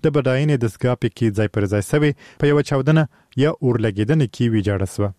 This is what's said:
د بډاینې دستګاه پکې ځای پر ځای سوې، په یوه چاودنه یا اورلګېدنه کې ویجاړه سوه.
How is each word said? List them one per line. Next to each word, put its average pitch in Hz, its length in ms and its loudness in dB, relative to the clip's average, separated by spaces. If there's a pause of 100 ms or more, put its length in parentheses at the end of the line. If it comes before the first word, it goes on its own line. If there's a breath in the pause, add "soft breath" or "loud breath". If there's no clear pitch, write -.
د - 20 -4 (100)
بډاینې 139 480 2
دستګاه 123 380 -2
پکې 110 360 -2
ځای 107 160 0
پر 104 180 0
ځای 104 200 0
سوې، 151 200 2 (280 loud breath)
په 147 120 0
یوه 147 180 2
چاودنه 151 340 2 (400 soft breath)
یا 156 80 2
اورلګېدنه 117 800 0
کې 123 200 -2
ویجاړه 98 420 0
سوه. 101 240 -2